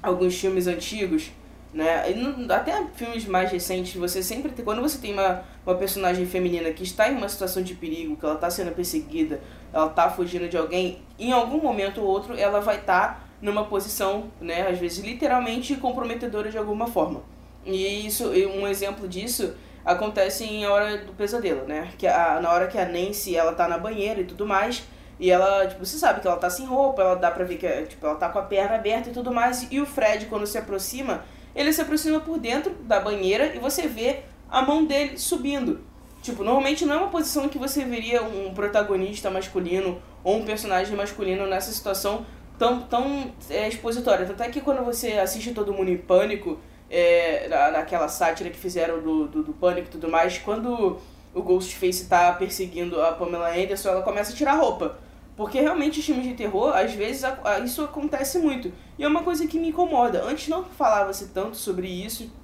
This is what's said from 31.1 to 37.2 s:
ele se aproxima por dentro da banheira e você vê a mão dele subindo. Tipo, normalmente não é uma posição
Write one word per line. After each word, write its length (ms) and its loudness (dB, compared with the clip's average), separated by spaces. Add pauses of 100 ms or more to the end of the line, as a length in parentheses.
ele 160 2
se 100 2
aproxima 380 2
por 180 -4
dentro 340 0 (100)
da 180 2
banheira 560 2
e 40 -8
você 280 -2
vê 340 -2 (280)
a 120 4
mão 240 4
dele 320 0
subindo. 600 -2 (420)
Tipo, 220 -6
normalmente 420 4
não 100 4
é 20 4
uma 120 2
posição 380 0